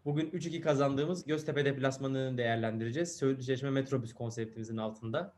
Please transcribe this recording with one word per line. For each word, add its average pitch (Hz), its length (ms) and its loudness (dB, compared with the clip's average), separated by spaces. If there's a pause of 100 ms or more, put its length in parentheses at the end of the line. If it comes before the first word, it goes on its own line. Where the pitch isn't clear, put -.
Bugün 151 260 0
üç 170 160 -4
iki 160 140 -4
kazandığımız 143 640 2
Göztepe 151 400 0
deplasmanını 131 760 0
değerlendireceğiz. 117 760 0
Söğütlü 135 260 2
Çeşme 131 280 0
Metrobüs 135 440 0
konseptimizin 113 600 -6
altında. 113 600 -4